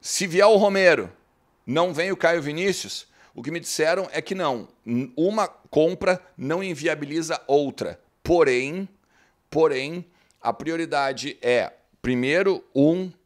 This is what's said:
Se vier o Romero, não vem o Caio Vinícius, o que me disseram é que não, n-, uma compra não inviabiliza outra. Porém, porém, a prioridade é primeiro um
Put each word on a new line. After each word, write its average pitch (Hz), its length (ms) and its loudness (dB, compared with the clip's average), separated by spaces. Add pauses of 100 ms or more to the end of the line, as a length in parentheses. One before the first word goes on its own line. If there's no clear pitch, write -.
Se - 260 -4
vier 180 180 4
o 214 120 8
Romero, 185 520 4 (560)
não 165 280 0
vem 175 180 -4
o 180 60 -4
Caio 170 240 2
Vinícius, 151 680 -6 (260)
o 117 80 -14
que 123 80 -8
me 165 120 -6
disseram 170 500 -2
é 160 100 -4
que 190 140 -6
não, 143 320 -2 (180)
n-, 120 300 -4
uma 196 320 0
compra 180 760 0 (160)
não 151 240 -4
inviabiliza 156 880 -4
outra. 139 500 0 (240)
Porém, 156 680 2 (600)
porém, 156 560 0 (360)
a 117 100 -2
prioridade 147 920 -4
é 120 300 0 (300)
primeiro 139 600 0 (140)
um 165 340 2 (160)